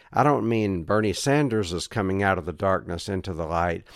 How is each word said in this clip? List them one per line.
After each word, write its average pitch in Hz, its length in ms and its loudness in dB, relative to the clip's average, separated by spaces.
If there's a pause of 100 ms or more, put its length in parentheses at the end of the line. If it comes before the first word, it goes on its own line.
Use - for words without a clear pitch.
(140)
I 127 100 4
don't 127 240 2
mean 104 360 0
Bernie 104 280 2
Sanders 113 600 0
is 85 140 -4
coming 98 360 0
out 95 140 4
of 82 80 -6
the 85 80 -6
darkness 90 560 -2
into 95 240 -4
the 80 140 -6
light. 85 360 -2 (120)